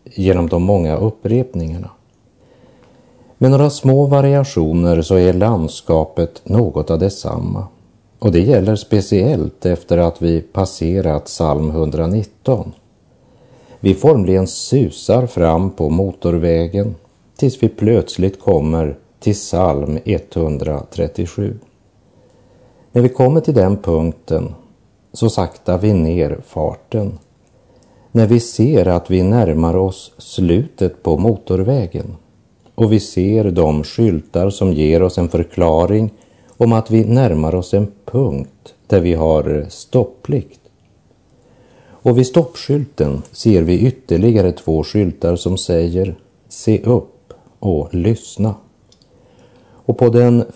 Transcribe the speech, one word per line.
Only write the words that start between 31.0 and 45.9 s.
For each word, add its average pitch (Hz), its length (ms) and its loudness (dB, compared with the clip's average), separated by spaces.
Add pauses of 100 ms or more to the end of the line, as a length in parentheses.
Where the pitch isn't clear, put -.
på 78 160 0
motorvägen 95 1000 -2 (580)
och 110 180 2
vi 107 80 4
ser 101 500 0
de 78 340 0
skyltar 95 640 -2
som 95 220 0
ger 78 300 2
oss 90 160 0
en 87 100 0
förklaring 90 840 0 (460)
om 117 160 2
att 113 180 0
vi 110 140 4
närmar 92 500 2
oss 92 200 -2
en 107 180 0 (120)
punkt 82 680 -6 (120)
där 98 140 2
vi 85 140 2
har 78 540 0
stopplikt. - 920 -4 (1300)
Och 123 300 0
vid 127 80 4
stoppskylten 127 960 -2 (100)
ser 101 300 2
vi 87 180 2
ytterligare 104 720 2
två 80 320 -2
skyltar 87 520 -2
som 90 220 -4
säger: 87 560 -2 (340)